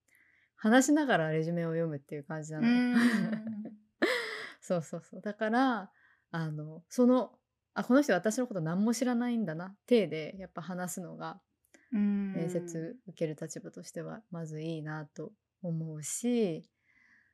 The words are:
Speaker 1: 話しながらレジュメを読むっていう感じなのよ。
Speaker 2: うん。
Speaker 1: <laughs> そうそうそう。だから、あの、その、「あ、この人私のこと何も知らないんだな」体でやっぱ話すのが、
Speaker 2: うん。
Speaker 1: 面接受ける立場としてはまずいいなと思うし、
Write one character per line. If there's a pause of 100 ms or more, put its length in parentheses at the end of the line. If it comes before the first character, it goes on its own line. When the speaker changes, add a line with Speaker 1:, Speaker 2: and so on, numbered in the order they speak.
(560)
Speaker 1:
話
し
な
が
ら
レ
ジ
ュ
メ
を
読
む
っ
て
い
う
感
じ
な
の
よ。
Speaker 2:
う
ん。 (240)
Speaker 1:
<laughs>
そ
う
そ
う
そ
う。
だ
か
ら、 (400)
あ
の、
そ
の、 (340)
「あ、
こ
の
人
私
の
こ
と
何
も
知
ら
な
い
ん
だ
な」 (100)
体
で
や
っ
ぱ
話
す
の
が、 (520)
Speaker 2:
う
ん。
Speaker 1:
面
接 (100)
受
け
る
立
場
と
し
て
は (100)
ま
ず
い
い
な
と (300)
思
う
し、 (640)